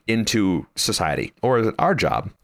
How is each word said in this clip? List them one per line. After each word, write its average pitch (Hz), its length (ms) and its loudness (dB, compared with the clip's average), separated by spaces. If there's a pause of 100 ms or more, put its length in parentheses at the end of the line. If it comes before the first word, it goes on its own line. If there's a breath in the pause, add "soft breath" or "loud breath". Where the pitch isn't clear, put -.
into 104 600 0 (100)
society? 78 640 -2
Or 120 200 2
is 113 80 2
it - 100 -2
our 185 160 2
job - 360 -2 (140)